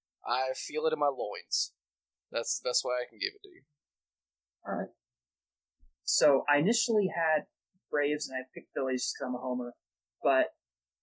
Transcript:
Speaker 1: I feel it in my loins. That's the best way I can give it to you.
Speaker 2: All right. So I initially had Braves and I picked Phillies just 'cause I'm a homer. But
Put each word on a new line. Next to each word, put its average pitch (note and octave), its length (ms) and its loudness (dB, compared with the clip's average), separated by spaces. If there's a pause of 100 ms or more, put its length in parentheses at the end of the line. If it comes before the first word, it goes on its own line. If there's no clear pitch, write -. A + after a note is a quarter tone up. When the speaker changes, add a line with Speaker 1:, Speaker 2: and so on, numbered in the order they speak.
(260)
Speaker 1:
I C3 300 0
feel D3+ 300 -4
it D#3 80 2
in D3+ 60 -4
my D3 80 4
loins. G#2+ 680 -4 (580)
That's - 280 -4
the - 100 -6
best - 160 0
way B2 100 -2
I B2 140 -4
can A2 100 -20
give G2 160 -8
it - 80 -20
to - 60 -18
you. - 140 -20 (1040)
Speaker 2:
All G3 80 -2
right. F#3 140 -4 (1120)
So C#3+ 460 4
I C#3+ 80 6
initially G#3 560 2
had D#3 340 0 (440)
Braves D3 380 0
and C3 80 -6
I B2+ 160 -6
picked - 200 -14
Phillies C3 300 0
just - 140 -4
'cause C3+ 100 -4
I'm B2+ 80 -4
a A#2 40 -4
homer. B2 340 -4 (480)
But - 340 4 (480)